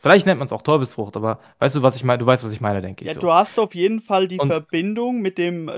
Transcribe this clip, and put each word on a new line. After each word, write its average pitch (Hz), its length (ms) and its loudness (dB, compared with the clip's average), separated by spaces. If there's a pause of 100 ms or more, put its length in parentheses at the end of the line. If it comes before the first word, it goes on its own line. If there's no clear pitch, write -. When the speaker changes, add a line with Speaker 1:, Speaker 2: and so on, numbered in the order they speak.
Speaker 1:
Vielleicht 185 240 6
nennt 170 140 2
man's 135 120 -6
auch 110 100 -6
Teufelsfrucht, 120 540 -2
aber 110 220 -4 (220)
weißt 135 160 2
du, 139 60 0
was 127 120 4
ich 123 80 -8
mein-, 123 160 2
du 117 80 -4
weißt, 123 160 4
was 110 100 -8
ich 107 80 -10
meine, 101 220 -2
denke 95 220 -12
ich 151 40 -6
Speaker 2:
Ja, 160 60 -4
Speaker 1:
so. - 60 -10
Speaker 2:
du 175 120 2
hast 190 280 4
auf 208 160 -2
jeden 208 240 0
Fall 190 260 0
die 185 120 -6
Speaker 1:
Und 143 100 0
Speaker 2:
Verbindung 208 720 -4
mit 185 160 -4
dem 175 400 -4